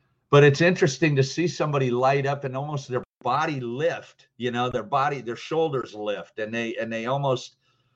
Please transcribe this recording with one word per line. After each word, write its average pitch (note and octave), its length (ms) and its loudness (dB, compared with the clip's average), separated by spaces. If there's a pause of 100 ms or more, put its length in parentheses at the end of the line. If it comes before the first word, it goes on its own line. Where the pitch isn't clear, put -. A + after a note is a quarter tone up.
(300)
but C#3+ 140 8
it's C#3+ 180 8
interesting E3+ 540 2
to C3+ 80 4
see E3+ 240 -2
somebody C#3+ 440 -2
light C3 340 2
up C#3 180 -4
and C3 140 -8
almost C#3+ 320 -8
their B2 140 -4 (180)
body C#3+ 380 -2
lift, B2 680 -6 (100)
you A#2 140 -4
know, B2 180 -2
their B2 140 -4
body, C#3 380 -2
their A2+ 140 -8
shoulders D3 580 -2
lift, G#2 460 -6
and A2 140 -6
they, A#2 220 -4
and A2+ 160 -6
they A2+ 140 -6
almost, C3+ 500 -2 (400)